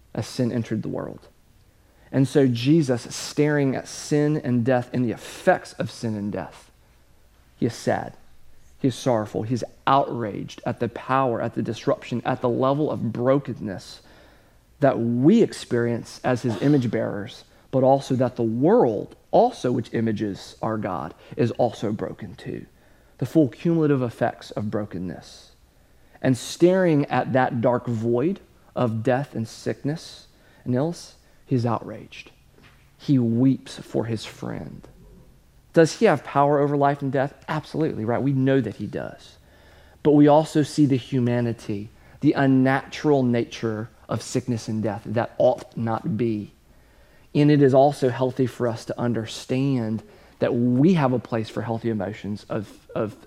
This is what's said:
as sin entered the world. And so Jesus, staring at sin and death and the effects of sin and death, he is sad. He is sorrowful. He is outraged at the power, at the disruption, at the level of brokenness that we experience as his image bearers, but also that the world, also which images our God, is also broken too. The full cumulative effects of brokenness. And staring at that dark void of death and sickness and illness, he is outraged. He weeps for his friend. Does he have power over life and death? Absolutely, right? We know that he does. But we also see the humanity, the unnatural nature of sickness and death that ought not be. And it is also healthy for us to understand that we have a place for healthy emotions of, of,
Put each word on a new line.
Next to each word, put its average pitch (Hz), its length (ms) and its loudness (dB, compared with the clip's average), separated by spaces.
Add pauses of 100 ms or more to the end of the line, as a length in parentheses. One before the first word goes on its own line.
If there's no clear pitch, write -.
(140)
as 110 120 -6
sin 120 260 -2
entered 113 300 -4
the 101 60 -8
world. - 400 -10 (840)
And 135 140 4
so 135 200 4
Jesus, 127 560 2 (120)
staring 147 640 0
at - 100 -8
sin 147 520 -2
and 123 260 -2
death 123 280 0
and 127 120 -2
the 110 80 -2
effects - 600 -2
of - 160 -6
sin 110 260 -6
and 101 160 -6
death, - 380 -12 (840)
he 139 100 0
is 113 80 -2
sad. - 400 -4 (680)
He 139 80 0
is 120 60 0
sorrowful. 110 480 -2
He 113 120 -4
is 113 100 -4 (220)
outraged 120 800 -2
at - 160 -6
the 117 80 -2
power, 127 540 -2
at 117 120 -6
the 120 80 -4
disruption, 117 600 -4
at 127 160 -2
the 123 80 0
level 131 420 0
of 107 220 -4
brokenness 120 880 -2 (800)
that 135 180 4
we 123 440 4
experience 117 840 -2
as 123 180 0
his 117 200 -2
image 139 280 4
bearers, 110 540 -6 (260)
but 131 140 2
also 135 300 4
that 123 220 0
the 120 60 -2
world, 120 720 2 (160)
also 208 400 2
which 120 220 -4
images 107 680 -4
our 110 160 -4
God, 87 360 -6 (220)
is 117 160 2
also 113 400 -2
broken - 440 -8
too. - 280 -12 (540)
The 135 80 -4
full 151 220 4
cumulative 151 540 0
effects - 500 -4
of 107 180 -6
brokenness. 92 800 -8 (720)
And 131 140 2
staring 175 720 2
at - 280 -2
that 127 260 0
dark 123 260 2
void 120 540 -2 (340)
of 113 280 -2
death 131 320 -2
and 113 120 -4
sickness - 800 -8 (380)
and 123 100 -2
illness, 156 400 -4 (300)
he - 120 -2
is 117 100 0
outraged. - 640 -8 (640)
He 143 220 2
weeps 120 600 2
for 127 280 -4
his 113 180 -6
friend. - 640 -12 (840)
Does 165 260 4
he 226 80 4
have 156 180 2
power 143 340 4
over 143 180 2
life 143 260 2
and 135 100 -2
death? 139 200 -2 (160)
Absolutely, 139 560 -4
right? 113 180 0
We 139 100 0
know 135 280 2
that 107 160 -6
he 104 100 -8
does. - 500 -12 (640)
But 151 100 6
we 147 160 8
also 156 340 4
see 147 240 2
the 131 100 2
humanity, 120 920 -2 (300)
the 147 120 4
unnatural 135 920 2
nature 117 640 -2 (200)
of 107 140 -4
sickness - 460 -4
and 110 140 -4
death 104 240 -4
that 113 320 -4
ought - 380 0
not 113 400 -4
be. 107 360 -4 (800)
And 147 160 6
it 147 120 6
is 131 120 6
also 135 340 6
healthy 123 380 0
for 123 200 -4
us 117 200 -6
to - 120 -8
understand 120 1040 -2 (380)
that 117 120 2
we 123 420 4
have 139 180 4
a 127 60 0
place 113 300 -6
for 123 140 -6
healthy 113 280 -4
emotions 104 580 -6
of, 104 200 -8 (260)
of, 107 200 -4 (120)